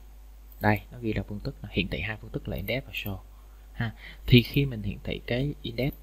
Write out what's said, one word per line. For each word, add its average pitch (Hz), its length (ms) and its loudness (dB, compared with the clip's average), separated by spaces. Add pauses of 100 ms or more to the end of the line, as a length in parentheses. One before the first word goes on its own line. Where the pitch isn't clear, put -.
(600)
đây 104 220 4 (100)
nó 123 80 -12
ghi 110 140 0
là 101 100 0
phương 104 160 -8
thức - 240 -4
nè, 107 80 -8
hiển 180 160 2
thị 107 140 -2
hai 107 160 -4
phương 113 140 -12
thức - 160 -4
là 107 80 -2
index 110 300 -2
và - 60 -14
show 98 280 -4 (540)
ha. 113 200 -2 (340)
Thì 123 140 12
khi 139 240 4
mình 113 180 -4
hiển 98 200 -4
thị - 240 -4
cái 139 340 0
index 120 420 0